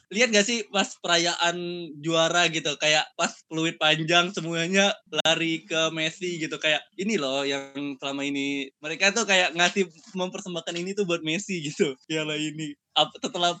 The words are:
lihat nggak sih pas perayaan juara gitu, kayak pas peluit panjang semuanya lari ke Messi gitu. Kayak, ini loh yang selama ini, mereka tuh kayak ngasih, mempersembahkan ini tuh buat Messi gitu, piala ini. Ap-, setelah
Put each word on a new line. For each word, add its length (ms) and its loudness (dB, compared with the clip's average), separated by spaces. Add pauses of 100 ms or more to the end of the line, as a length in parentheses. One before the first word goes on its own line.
(100)
lihat 240 2
nggak 80 6
sih 240 -2
pas 320 0
perayaan 560 2 (480)
juara 480 4
gitu, 320 -2
kayak 320 4
pas 160 0 (160)
peluit 320 -4
panjang 560 2
semuanya 560 0 (320)
lari 400 2
ke 320 0
Messi 480 -4
gitu. 160 -6
Kayak, 240 0 (160)
ini 160 -2
loh 320 0
yang 240 -4 (320)
selama 240 -4
ini, 400 -2 (160)
mereka 320 0
tuh 80 2
kayak 320 4
ngasih, 320 2 (320)
mempersembahkan 560 -6
ini 240 -4
tuh 80 0
buat 160 0
Messi 400 -4
gitu, 320 0 (160)
piala 240 -2
ini. 400 -6 (240)
Ap-, 240 4
setelah 380 0